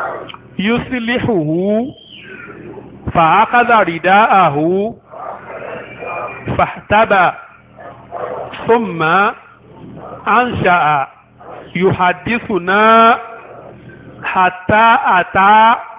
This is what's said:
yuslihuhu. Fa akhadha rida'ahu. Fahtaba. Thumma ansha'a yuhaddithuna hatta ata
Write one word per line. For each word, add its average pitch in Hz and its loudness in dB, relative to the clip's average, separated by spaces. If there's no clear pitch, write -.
yuslihuhu. 220 -2
Fa 165 4
akhadha 233 2
rida'ahu. 185 2
Fahtaba. 196 0
Thumma 196 0
ansha'a 180 0
yuhaddithuna 202 2
hatta 202 0
ata 220 4